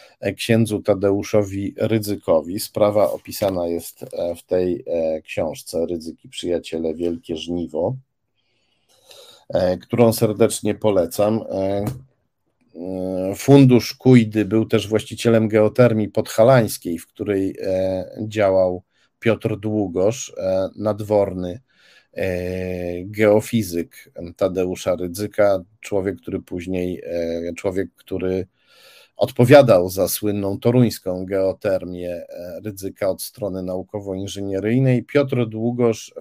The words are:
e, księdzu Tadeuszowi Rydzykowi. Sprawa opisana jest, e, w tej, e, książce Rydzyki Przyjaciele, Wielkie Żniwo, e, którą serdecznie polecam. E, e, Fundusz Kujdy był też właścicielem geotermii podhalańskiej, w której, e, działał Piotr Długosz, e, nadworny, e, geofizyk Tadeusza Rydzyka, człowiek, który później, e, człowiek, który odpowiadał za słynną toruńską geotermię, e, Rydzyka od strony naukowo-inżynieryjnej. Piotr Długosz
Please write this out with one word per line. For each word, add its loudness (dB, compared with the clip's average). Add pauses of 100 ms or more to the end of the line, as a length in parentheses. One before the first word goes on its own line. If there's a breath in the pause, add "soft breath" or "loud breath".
(200 soft breath)
e, -4
księdzu 0
Tadeuszowi 0
Rydzykowi. -2
Sprawa 0
opisana -4
jest, -8
e, -14 (280)
w -20
tej, -2
e, -2
książce -6
Rydzyki -10
Przyjaciele, -4
Wielkie -6
Żniwo, -4 (1500 loud breath)
e, 0
którą 4
serdecznie 0
polecam. 0 (100)
E, -6
e, -2 (1500)
Fundusz 6
Kujdy 4
był 0
też 0
właścicielem 2
geotermii 2
podhalańskiej, 2
w -18
której, -4
e, -2 (240)
działał 2 (360)
Piotr 0
Długosz, -2
e, -2
nadworny, -2 (520 soft breath)
e, -6
geofizyk 0 (240)
Tadeusza -2
Rydzyka, -2 (160)
człowiek, -4
który -8
później, -6
e, -6
człowiek, -4
który -4 (720 soft breath)
odpowiadał 6
za 0
słynną -4
toruńską 0
geotermię, -4
e, -14
Rydzyka -6
od -4
strony -8
naukowo-inżynieryjnej. -2
Piotr 0
Długosz -2